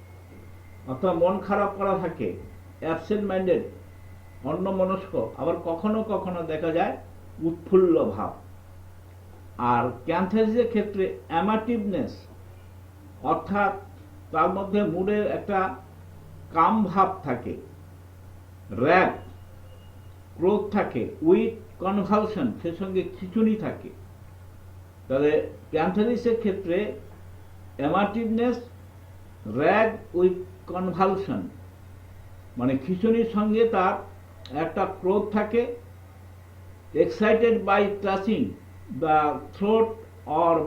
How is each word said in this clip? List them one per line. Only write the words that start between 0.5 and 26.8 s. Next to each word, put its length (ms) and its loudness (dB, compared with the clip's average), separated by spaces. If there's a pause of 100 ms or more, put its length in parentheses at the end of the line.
অর্থাৎ 240 0
মন 280 4
খারাপ 380 0
করা 200 0
থাকে, 360 -4 (460)
অ্যাবসেন্ট 440 -2
মাইন্ডেড 400 2 (800)
অন্যমনস্ক, 960 -2
আবার 180 0 (100)
কখনো 380 0
কখনো 380 -4
দেখা 300 -4
যায় 260 0 (440)
উৎফুল্ল 680 4
ভাব। 220 -6 (1200)
আর 340 2 (140)
ক্যান্থারিসের 600 2
ক্ষেত্রে 600 -2
অ্যামাটিভনেস 1000 -2 (960)
অর্থাৎ 500 0 (580)
তার 180 4
মধ্যে 340 0
মুডে 440 0
একটা 480 -2 (800)
কাম 300 4
ভাব 400 2
থাকে, 340 -4 (1120)
র‍্যাগ, 380 4 (1300)
ক্রোধ 340 2
থাকে, 500 -2
উইক 320 4 (260)
কনভালশন, 720 0 (100)
সে 140 -4
সঙ্গে 340 -2 (100)
খিঁচুনি 360 2
থাকে। 340 -8 (1160)
তাহলে 420 2 (200)
ক্যান্থারিসের 680 2
ক্ষেত্রে 640 -2 (800)